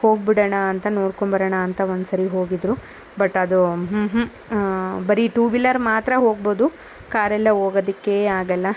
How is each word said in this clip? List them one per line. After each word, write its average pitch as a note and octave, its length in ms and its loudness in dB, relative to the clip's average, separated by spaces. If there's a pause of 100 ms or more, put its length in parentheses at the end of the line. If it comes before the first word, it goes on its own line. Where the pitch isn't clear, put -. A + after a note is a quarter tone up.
ಹೋಗ್ಬಿಡೋಣ G#3 520 2 (160)
ಅಂತ, F#3+ 200 -2
ನೋಡ್ಕೊಂಬರೋಣ" F#3+ 640 0
ಅಂತ F#3 260 -2
ಒಂದ್ಸರಿ F#3 460 -2
ಹೋಗಿದ್ರು. F#3 460 -2 (440)
But G3 220 0
ಅದು, F#3 260 2
ಹ್ಮ್, F3+ 440 -2
ಹ್ಮ್, A#3 200 0 (220)
ಆ, F#3+ 480 -2
ಬರೀ G#3 280 2
ಟೂ A#3 200 2
ವೀಲರ್ B3 320 0
ಮಾತ್ರ A3+ 380 0
ಹೋಗ್ಬೋದು, G#3+ 540 2 (400)
ಕಾರೆಲ್ಲ G#3+ 380 0
ಹೋಗೋದಕ್ಕೆ G3 760 0
ಆಗಲ್ಲ. F#3 400 -2 (120)